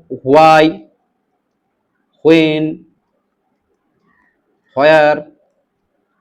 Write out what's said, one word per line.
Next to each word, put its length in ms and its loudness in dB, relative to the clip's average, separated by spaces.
why, 300 4
when, 360 0
where 400 0